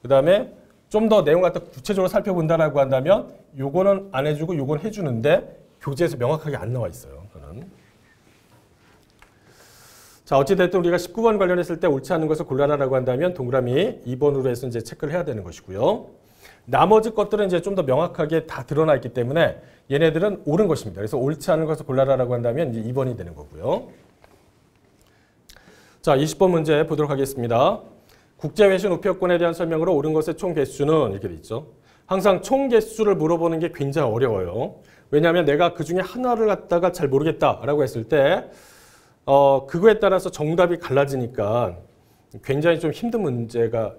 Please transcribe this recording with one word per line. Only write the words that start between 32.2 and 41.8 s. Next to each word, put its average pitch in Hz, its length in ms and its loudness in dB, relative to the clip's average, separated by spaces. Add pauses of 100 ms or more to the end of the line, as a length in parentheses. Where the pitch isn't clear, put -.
총 269 260 0
개수를 220 460 2
물어보는 165 440 0
게 165 160 -4
굉장히 139 360 -2
어려워요. 110 680 -2 (340)
왜냐하면 165 340 2
내가 165 300 2
그 170 100 -6
중에 170 160 -2
하나를 233 460 -2
갖다가 175 460 0
잘 170 160 -4
모르겠다라고 147 760 0
했을 120 220 -4
때, 156 460 2 (720)
어, 139 420 4
그거에 208 320 4
따라서 190 320 0
정답이 170 480 0
갈라지니까 120 1000 -2 (640)